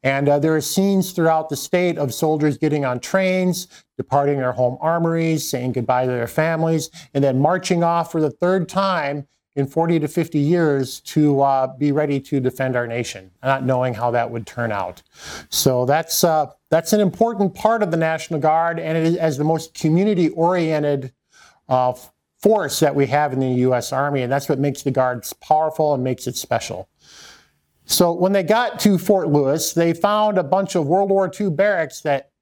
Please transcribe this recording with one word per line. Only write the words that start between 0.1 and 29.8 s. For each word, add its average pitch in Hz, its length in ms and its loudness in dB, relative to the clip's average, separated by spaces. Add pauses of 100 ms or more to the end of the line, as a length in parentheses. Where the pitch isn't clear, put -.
uh, 143 120 4
there 160 160 2
are 156 40 0
scenes 190 520 0
throughout 160 360 0
the 139 80 -6
state 180 400 -2
of 147 160 -2
soldiers 151 460 0
getting 151 260 0
on 127 140 -2
trains, 185 720 0 (280)
departing 143 420 0
their 127 120 0
home 127 300 0
armories, 165 680 0
saying 127 220 -2
goodbye 127 360 0
to 127 40 0
their 120 160 -2
families, 160 640 0 (240)
and 139 80 2
then 135 160 2
marching 170 460 0
off 170 260 0
for 165 100 -2
the 151 120 0
third 180 360 0
time 160 600 -2 (260)
in 139 140 -2
forty 165 320 0
to 147 80 -4
fifty 156 320 -2
years 143 640 2
to, 147 380 2
uh, 135 280 2
be 139 240 -2
ready 143 260 0
to 139 220 -2
defend 127 340 -2
our 120 140 -2
nation, 113 420 -8 (140)
not 135 200 0
knowing 127 300 0
how 120 160 -2
that 117 220 -2
would 113 120 -8
turn 117 280 -6
out. 95 280 -6 (480)
So 127 360 2
that's, 151 400 0
uh, 156 220 2 (240)
that's 165 220 2
an 208 80 2
important 202 540 0
part 220 300 0
of 165 80 -4
the 165 40 -2
National 160 440 -2
Guard, 165 400 2
and 160 180 -2
it 160 60 0
is 165 120 2
as 160 220 0
the 147 60 -2
most 160 300 -2
community-oriented, 160 1400 0 (560)
uh, 127 240 2 (480)
force 202 380 2
that 143 160 4
we 143 120 4
have 143 260 0
in 131 80 -2
the 131 80 0
U 127 260 2
S 120 180 -4
Army, 139 300 0
and 123 80 -4
that's 139 180 -2
what 135 120 0
makes 139 220 -2
the 139 100 -2
Guards 127 400 -2
powerful 156 640 0
and 127 100 -2
makes 127 240 -4
it 117 80 -8
special. 110 520 -6 (960)
So 175 280 2
when 180 180 0
they 196 140 0
got 226 360 0
to 202 160 4
Fort 175 320 2
Lewis, 147 440 0
they 165 200 2